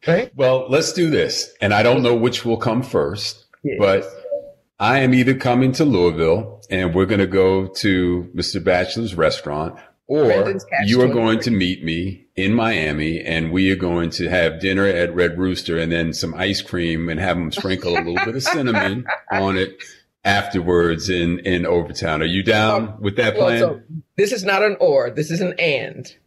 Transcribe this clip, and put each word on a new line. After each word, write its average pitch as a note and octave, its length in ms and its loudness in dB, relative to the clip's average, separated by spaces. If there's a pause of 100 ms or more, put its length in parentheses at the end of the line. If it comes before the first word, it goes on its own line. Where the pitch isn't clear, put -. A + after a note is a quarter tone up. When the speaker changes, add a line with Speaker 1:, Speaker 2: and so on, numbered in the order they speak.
Speaker 1:
right? G3+ 280 0
Speaker 2:
Well, C3 320 2
let's D#3 240 0
do E3+ 180 0
this. F2 500 -2
And G#2 120 2
I G#2 120 4
don't B2+ 180 4
know B2 140 4
which B2 280 0
will A#2 120 0
come A#2 260 0
first, F#2 640 -4 (200)
Speaker 1:
Yes. C3+ 140 -4
Speaker 2:
but G2 300 2 (720)
I A#2+ 200 2
am B2+ 140 4
either B2+ 200 4
coming B2+ 380 2
to E3 120 2
Louisville F2 880 2
and F#2 240 -2
we're F#2 120 4
gonna G2 220 2
go F#2+ 380 4
to F2+ 680 0
Mister E2+ 260 -4
Batchelor's F2+ 560 -2
restaurant, D#2 580 -2 (320)
or D3 180 2
Speaker 1:
Brendan's A2+ 400 2
Catch G2+ 240 -2
Speaker 2:
you B2 120 4
are B2+ 60 6
Speaker 1:
twenty-three. A#2+ 160 2
Speaker 2:
going A2 180 2
to A#2+ 100 -2
meet F#2 340 0
me E2+ 420 -6 (100)
in G2 180 0
Miami D#2+ 680 0
and E2 320 -2
we F#2+ 200 2
are F#2+ 40 0
going F2 340 -2
to E2+ 180 -4
have E2 320 0
dinner F#2+ 260 0
at F2 280 0
Red E2+ 240 0
Rooster F2+ 380 -2
and E2 160 -2
then E2+ 200 -2
some E2 220 -6
ice F#2+ 280 -2
cream E2+ 460 -4
and D#2+ 120 -4
have F2+ 160 0
'em E2+ 160 -4
sprinkle F2+ 400 -4
a F2 80 0
little E2+ 240 -4
bit A2+ 120 -6
of C#3 60 -6
cinnamon B2 640 -2 (140)
Speaker 1:
<laughs> - 140 -14
Speaker 2:
on F#2+ 260 0
it F#2+ 180 -4 (480)
afterwards F2+ 840 2
in, F2 320 0
in F2+ 220 0
Overtown. E2 580 -2
Are D#2+ 60 0
you F2+ 160 -2
down G#2+ 440 2
Speaker 1:
Well, G2+ 140 -12
Speaker 2:
with G2+ 160 -4
that A2+ 180 0
Speaker 1:
well, G#3 120 2
Speaker 2:
plan? A#2 140 2
Speaker 1:
so - 200 0 (360)
this G3+ 160 2
is G#3 120 -4
not G3 180 0
an G#3 180 0
or, C3+ 300 2
this D3+ 200 -6
is E3+ 100 -2
an F#3 180 -2
and. C3+ 560 -4 (120)